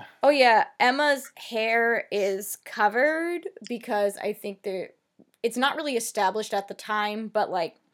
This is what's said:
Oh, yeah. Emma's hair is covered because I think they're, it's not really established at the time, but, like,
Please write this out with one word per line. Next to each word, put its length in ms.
Oh, 60
yeah. 360
Emma's 580
hair 720
is 540
covered 840
because 500
I 160
think 300
they're, 280
it's 140
not 180
really 200
established 580
at 140
the 60
time, 540
but, 220
like, 260